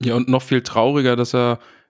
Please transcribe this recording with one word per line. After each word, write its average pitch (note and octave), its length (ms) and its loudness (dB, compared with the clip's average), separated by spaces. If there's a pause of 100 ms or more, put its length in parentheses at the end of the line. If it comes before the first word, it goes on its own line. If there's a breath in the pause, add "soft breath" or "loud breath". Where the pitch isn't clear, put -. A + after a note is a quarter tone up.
Ja, A#2+ 140 -2
und B2 140 0
noch B2+ 140 2
viel B2+ 200 0
trauriger, B2+ 540 0
dass A#2+ 180 -2
er A#2+ 240 0 (320 soft breath)